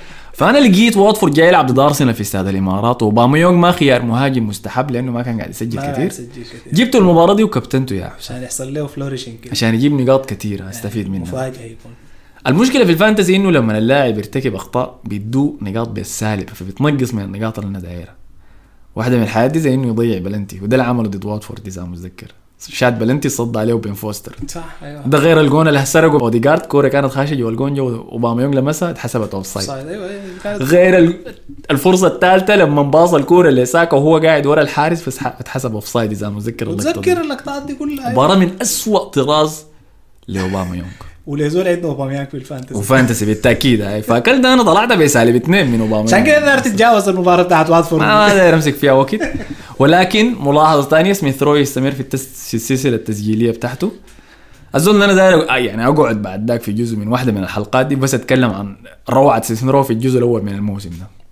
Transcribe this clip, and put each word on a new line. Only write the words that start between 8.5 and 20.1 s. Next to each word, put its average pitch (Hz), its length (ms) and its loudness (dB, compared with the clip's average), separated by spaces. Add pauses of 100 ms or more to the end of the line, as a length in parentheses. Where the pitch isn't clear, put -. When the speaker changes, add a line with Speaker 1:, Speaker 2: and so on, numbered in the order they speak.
Speaker 2:
له 147 120 -6
فلوريشنج 135 540 -10
كده. - 120 -18
Speaker 1:
عشان 113 220 -2
يجيب 139 260 0
نقاط 135 300 2
كتير، 98 400 -8
أستفيد 98 380 -8
منها. 95 140 -6
Speaker 2:
مفاجأة 127 420 -10
يكون. 113 280 -20 (540)
Speaker 1:
المشكلة 240 380 2
في 175 80 4
الفانتسي 190 440 2
إنه 196 140 2
لما 113 280 2
اللاعب 120 400 2
يرتكب 123 360 -4
أخطاء - 500 -6
بيدوه 117 580 -4
نقاط 110 260 -6
بالسالب، 104 640 -6
فبتنقص 127 640 -4
من 104 80 -4
النقاط 104 360 -8
اللي 101 120 -8
أنا 98 100 -8
دايرها. 87 340 -14 (840)
واحدة 123 200 -2
من 117 60 2
الحاجات 110 280 0
دي 160 80 -2
زي 143 160 0
إنه 131 140 -2
يضيع 113 300 -2